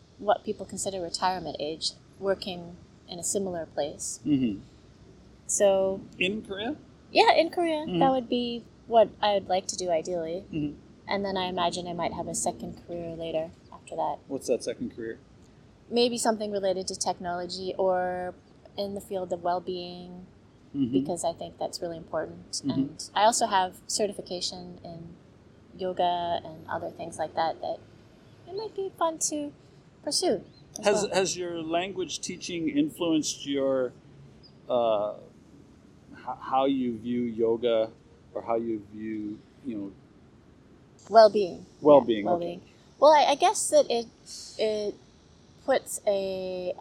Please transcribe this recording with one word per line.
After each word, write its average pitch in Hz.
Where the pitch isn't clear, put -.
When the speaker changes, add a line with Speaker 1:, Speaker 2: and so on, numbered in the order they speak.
Speaker 1:
what 202
people 202
consider 190
retirement 170
age, 160
working 180
in 180
a 170
similar 185
place. -
Speaker 2:
Mm-hmm. 131
Speaker 1:
So 196
Speaker 2:
In 202
Korea? 208
Speaker 1:
Yeah, 427
in 330
Korea. 320
Speaker 2:
Mm-hmm. 339
Speaker 1:
That 269
would 254
be 240
what 226
I 208
would 190
like 185
to -
do 180
ideally. 170
Speaker 2:
Mm-hmm. 147
Speaker 1:
And 202
then 196
I 185
imagine 175
I 175
might 170
have 170
a 165
second 170
career 170
later 165
after -
that. 160
Speaker 2:
What's 135
that 117
second 120
career? 113
Speaker 1:
Maybe 240
something 220
related 190
to -
technology 180
or 180
in 202
the 202
field 185
of 175
well-being, 180
Speaker 2:
Mm-hmm. 135
Speaker 1:
because 143
I 170
think 170
that's -
really 170
important. 165
Speaker 2:
Mm-hmm. -
Speaker 1:
And -
I 190
also 233
have 185
certification 180
in 170
yoga 175
and 160
other 170
things 165
like 156
that 165
that 165
it 359
might 427
be 392
fun 330
to 294
pursue 294
as 214
Speaker 2:
Has, 208
Speaker 1:
well. 202
Speaker 2:
has 180
your 175
language 175
teaching 170
influenced 151
your, 135
uh, 110
h-, -
how 135
you 127
view 120
yoga 113
or 104
how 117
you 113
view, 107
you 120
know, 98
Speaker 1:
Well-being. 202
Speaker 2:
Well-being, 123
Speaker 1:
Yeah, 175
Speaker 2:
okay. 175
Speaker 1:
well-being. 175
Well, 294
I, 294
I 285
guess 381
that 302
it, 233
it 214
puts -
a 185